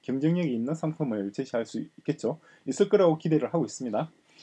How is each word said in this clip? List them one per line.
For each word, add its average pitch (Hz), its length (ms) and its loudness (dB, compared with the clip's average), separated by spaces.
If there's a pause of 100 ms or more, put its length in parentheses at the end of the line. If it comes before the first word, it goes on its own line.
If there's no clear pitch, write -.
경쟁력이 151 500 0
있는 120 220 -2
상품을 127 580 -2
제시할 120 340 -4
수 - 140 -8 (180)
있겠죠. 151 420 -4 (260)
있을 196 220 2
거라고 180 300 6
기대를 160 340 0
하고 165 120 0
있습니다. 123 460 -4 (320)